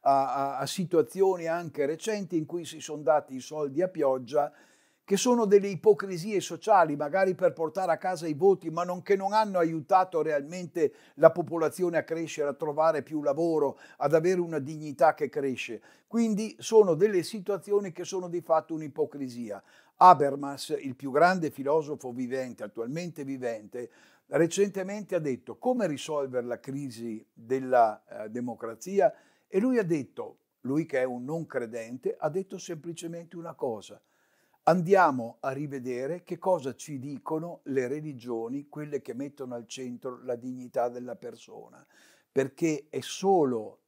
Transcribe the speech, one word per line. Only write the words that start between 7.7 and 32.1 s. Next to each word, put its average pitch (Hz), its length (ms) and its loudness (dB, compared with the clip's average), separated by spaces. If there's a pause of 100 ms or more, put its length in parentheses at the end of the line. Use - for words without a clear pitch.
a 156 60 2
casa 180 280 -6
i 156 80 -2
voti, 180 380 4
ma 170 120 -2
non, 180 200 -6
che 202 120 2
non 196 160 -2
hanno 208 280 2
aiutato 165 640 2
realmente 156 680 0 (260)
la 156 120 8
popolazione 165 720 0
a 143 40 -4
crescere, 156 460 -4
a 131 60 -6
trovare 151 480 2
più 151 180 -6
lavoro, 147 560 0 (200)
ad 147 180 2
avere 175 260 4
una 165 160 -4
dignità 151 560 2
che 139 160 -4
cresce. 127 540 -4 (240)
Quindi 220 500 0
sono 208 380 6
delle 190 260 4
situazioni 202 680 -2
che 175 140 -10
sono 185 220 -6
di 170 140 -4
fatto 160 320 2
un'ipocrisia. 135 880 -6 (360)
Habermas, 143 840 6
il 135 160 -8
più 139 160 -10
grande 165 400 4
filosofo 139 600 -4
vivente, 123 520 -6
attualmente 143 600 -8
vivente, 120 680 -8 (380)
recentemente 190 840 0
ha 175 60 0
detto 127 400 -6
come 247 260 0
risolvere 135 600 -4
la 117 120 -6
crisi 117 720 -10
della, 120 720 2
eh, 110 280 -14
democrazia, 123 840 -2 (340)
e 190 120 -2
lui 254 180 0
ha 214 60 0
detto, 139 540 -6 (240)
lui 147 260 -2
che 131 140 -2
è - 20 2
un 123 200 -6
non 156 220 -6
credente, 120 720 -8